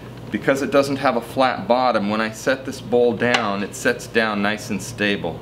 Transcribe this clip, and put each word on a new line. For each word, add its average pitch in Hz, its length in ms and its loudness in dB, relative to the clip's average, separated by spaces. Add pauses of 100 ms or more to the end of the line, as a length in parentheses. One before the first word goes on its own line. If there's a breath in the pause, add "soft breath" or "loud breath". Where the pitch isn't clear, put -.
(320 loud breath)
Because - 300 2
it 127 100 -2
doesn't 139 240 4
have 127 200 0
a 117 40 0
flat 127 480 0
bottom, 117 420 2
when 107 100 0
I 110 120 -2
set - 320 -2
this 123 160 -8
bowl 120 360 4
down, 117 460 0
it - 140 -8
sets - 320 -2
down 110 340 0
nice 104 280 -2
and 98 120 -4
stable. 85 580 -2